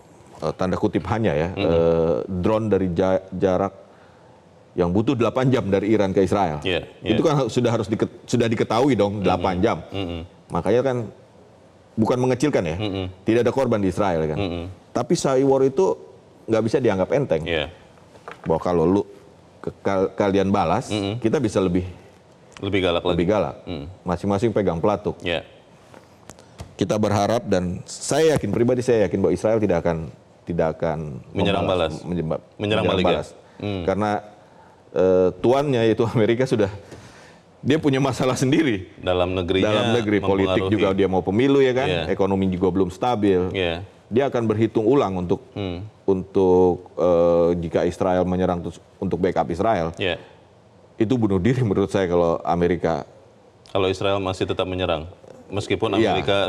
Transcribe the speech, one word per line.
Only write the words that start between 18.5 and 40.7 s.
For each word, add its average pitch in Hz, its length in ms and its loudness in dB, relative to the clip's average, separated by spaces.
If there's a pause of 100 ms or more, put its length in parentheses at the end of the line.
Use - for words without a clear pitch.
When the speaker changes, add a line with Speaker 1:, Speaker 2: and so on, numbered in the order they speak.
Speaker 1:
kalau 87 240 0
lu 98 180 2 (600)
ke-, - 160 -8
kal-, 95 320 -2
kalian 98 400 2
balas, 95 400 0
Speaker 2:
Mm-mm. 101 240 -4
Speaker 1:
kita 123 240 -2
bisa 110 160 -2
lebih 92 320 0 (720)
Speaker 2:
Lebih 98 240 -2
galak 85 160 0
lagi. 87 160 -2
Speaker 1:
lebih 87 160 2
galak. 87 320 -2
Speaker 2:
Mm. 78 240 -10 (160)
Speaker 1:
Masing-masing 98 480 -2
pegang 92 240 0
pelatuk. 95 480 -2
Speaker 2:
Iya. 85 160 -2 (1400)
Speaker 1:
Kita 107 240 -2
berharap 104 480 0
dan 92 400 -2
saya 151 480 2
yakin, 104 160 -4
pribadi 120 320 0
saya 110 240 4
yakin 95 160 4
bahwa 82 80 4
Israel 110 240 2
tidak 92 320 2
akan, 80 240 -4 (320)
tidak 82 220 0 (100)
akan 78 560 -6
Speaker 2:
Menyerang 98 320 0
Speaker 1:
membalas, 82 320 0
Speaker 2:
balas. - 80 -14
Speaker 1:
menyerang, 82 240 -4
Speaker 2:
Menyerang 80 160 -6 (160)
Speaker 1:
menyerang 107 320 0
Speaker 2:
balik 95 140 2
ya? - 20 4
Speaker 1:
balas. 82 200 -2 (280)
Speaker 2:
Hmm. 101 320 -6
Speaker 1:
Karena, 101 220 0 (840)
eh, 92 360 4 (120)
tuannya 131 480 2
yaitu 110 160 2
Amerika 113 400 2
sudah, 107 240 0 (960)
dia 139 160 2
punya 139 240 2
masalah 127 320 0
sendiri. 131 640 0
Speaker 2:
Dalam 90 320 0
negerinya 92 380 0
Speaker 1:
Dalam 107 260 0
negeri, 104 240 0
politik 95 400 2
Speaker 2:
mempengaruhi. 95 160 0